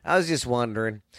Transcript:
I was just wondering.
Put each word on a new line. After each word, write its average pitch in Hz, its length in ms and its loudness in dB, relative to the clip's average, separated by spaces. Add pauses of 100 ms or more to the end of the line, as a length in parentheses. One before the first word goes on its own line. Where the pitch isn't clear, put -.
I 165 140 2
was 175 100 2
just 151 200 -2
wondering. 110 560 -2 (160)